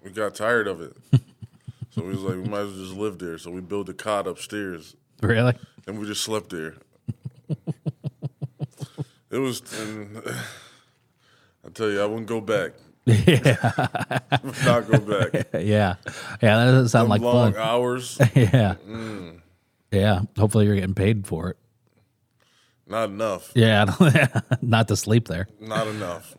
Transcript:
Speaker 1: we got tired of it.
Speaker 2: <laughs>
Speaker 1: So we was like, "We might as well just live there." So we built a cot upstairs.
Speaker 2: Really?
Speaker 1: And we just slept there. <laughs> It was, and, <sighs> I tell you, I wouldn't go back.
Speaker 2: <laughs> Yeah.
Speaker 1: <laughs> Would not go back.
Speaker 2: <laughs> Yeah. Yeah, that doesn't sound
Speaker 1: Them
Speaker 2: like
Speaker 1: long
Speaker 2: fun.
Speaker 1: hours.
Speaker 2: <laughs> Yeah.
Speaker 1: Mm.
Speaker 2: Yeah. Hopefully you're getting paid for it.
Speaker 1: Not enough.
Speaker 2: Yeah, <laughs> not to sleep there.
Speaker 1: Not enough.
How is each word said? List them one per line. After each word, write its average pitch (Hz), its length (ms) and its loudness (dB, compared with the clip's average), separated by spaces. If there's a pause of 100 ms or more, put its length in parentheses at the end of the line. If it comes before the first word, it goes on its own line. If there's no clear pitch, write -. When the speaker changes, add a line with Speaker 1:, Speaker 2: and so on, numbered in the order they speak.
Speaker 1:
we 98 80 -18
got 104 240 -6
tired 110 320 0
of 85 140 -6
it. 69 140 -18 (160)
Speaker 2:
<laughs> - 100 6 (680)
Speaker 1:
So - 120 -8
we 90 60 -12
was 95 140 -8
like, 95 120 -6
"We 92 140 -8
might 101 100 -6
as 101 140 -8
well 95 100 -14
just 92 140 -14
live 104 220 -6
there." 85 180 -10
So 85 140 -16
we 92 100 -12
built 95 260 -8
a 92 60 -12
cot 101 340 -4
upstairs. 92 680 -10 (240)
Speaker 2:
Really? 113 320 4 (340)
Speaker 1:
And 101 100 -10
we 104 80 -10
just 104 180 -6
slept 110 260 -4
there. 80 260 -10 (720)
<laughs> 160 80 -6 (1800)
It 117 80 -4
was, 123 220 -4 (200)
and, 107 360 -12
<sighs> - 1500 -18
I - 80 -20
tell 110 160 -4
you, 101 120 0
I 104 40 0
wouldn't 110 220 -6
go 113 140 -4
back. 98 360 -2
Speaker 2:
<laughs> - 40 -20 (260)
Yeah. 123 1120 2 (120)
Speaker 1:
<laughs> 127 120 -2
Would 135 220 -6
not 120 240 2
go 120 100 6
back. 101 500 -2
Speaker 2:
<laughs> - 40 -10
Yeah. 101 420 0 (460)
Yeah, 110 160 6
that 120 140 4
doesn't 131 180 6
sound 113 160 4
Speaker 1:
Them 107 60 2
Speaker 2:
like 104 100 2
Speaker 1:
long 120 320 4
Speaker 2:
fun. 110 80 -6
Speaker 1:
hours. 123 560 -2 (100)
Speaker 2:
<laughs> - 80 0
Yeah. 107 400 4 (120)
Speaker 1:
Mm. 104 540 -12 (500)
Speaker 2:
Yeah. 98 300 4 (160)
Hopefully 104 280 4
you're 104 100 4
getting 95 200 -2
paid 101 320 0
for 85 240 -6
it. - 60 -14 (1300)
Speaker 1:
Not 107 220 -4
enough. 101 460 -6
Speaker 2:
Yeah, 110 300 6 (600)
<laughs> - 140 0
not 113 280 2
to 104 60 0
sleep 110 320 0
there. 92 200 -6 (120)
Speaker 1:
Not 110 280 -6
enough. 95 520 -10